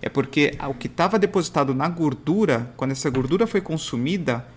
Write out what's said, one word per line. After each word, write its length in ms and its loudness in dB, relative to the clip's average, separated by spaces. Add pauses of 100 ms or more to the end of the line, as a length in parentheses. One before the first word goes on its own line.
É 80 -4
porque 440 2 (160)
o 40 -4
que 160 -8
tava 300 0
depositado 560 2
na 140 0
gordura, 880 0
quando 160 -2
essa 180 -2
gordura 340 2
foi 160 0
consumida, 880 -2 (100)